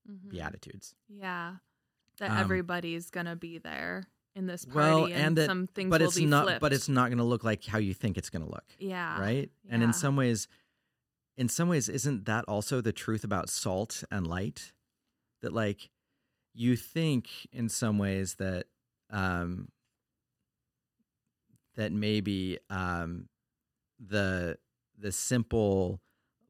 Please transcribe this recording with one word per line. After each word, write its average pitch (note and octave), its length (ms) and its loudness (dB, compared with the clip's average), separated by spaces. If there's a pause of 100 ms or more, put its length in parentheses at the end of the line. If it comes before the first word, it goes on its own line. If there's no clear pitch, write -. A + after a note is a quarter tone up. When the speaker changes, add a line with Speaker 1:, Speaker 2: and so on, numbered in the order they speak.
Speaker 1:
Mm-hmm. G3 200 -18
Speaker 2:
Beatitudes. - 640 -12 (160)
Speaker 1:
Yeah. F#3 460 -10 (640)
That G3+ 100 -4
Speaker 2:
Um, G#3+ 80 2
Speaker 1:
everybody's F3 720 -2
gonna E3+ 260 -6
be E3 220 -14
there, F3 480 -8 (300)
in F#3+ 120 -6
this F3 200 -8
Speaker 2:
Well, D#3 340 6
Speaker 1:
party, - 120 2
and C#3 140 2
Speaker 2:
and D#3+ 100 6
that, D#3 100 6
Speaker 1:
some F#3 200 0
things F#3+ 220 -4
Speaker 2:
but D#3+ 120 6
Speaker 1:
will E3+ 80 6
Speaker 2:
it's E3+ 80 0
Speaker 1:
be D#3+ 80 4
Speaker 2:
not, D3 200 6
Speaker 1:
flipped. E3+ 160 0
Speaker 2:
but C#3+ 120 4
it's C3+ 160 0
not B2+ 200 4
gonna A#2+ 140 2
look A#2+ 200 2
like A2 220 0
how A2 120 0
you G2 160 2
think F#2+ 240 -2
it's - 120 -6
gonna D#2+ 200 -8
look. - 160 -12 (140)
Speaker 1:
Yeah. F3+ 400 -6
Speaker 2:
Right? A#2+ 300 0 (200)
And A#2 120 2
in A#2 80 6
Speaker 1:
Yeah. A2+ 40 4
Speaker 2:
some C#3 220 2
ways, B2 320 2 (920)
in B2 120 0
some E3+ 200 2
ways, D3 200 2
isn't B2+ 360 -2
that A2 200 0
also G#2 360 0
the A2 120 0
truth A2 300 -2
about G2+ 260 -2
salt - 640 -2
and F#2 160 0
light? F#2 460 -4 (680)
That, - 120 -6
like, G#2+ 360 -2 (640)
you A#2 220 2
think D3+ 540 -2 (220)
in A#2 180 -4
some G#2+ 280 0
ways G2 380 0
that, F#2+ 320 -4 (420)
um, F2+ 600 -2 (2000)
that G#2+ 160 -2
maybe, G2+ 640 0 (120)
um, F2+ 580 -4 (720)
the, F#2 580 0 (400)
the G2+ 140 -8
simple, G2 920 2 (480)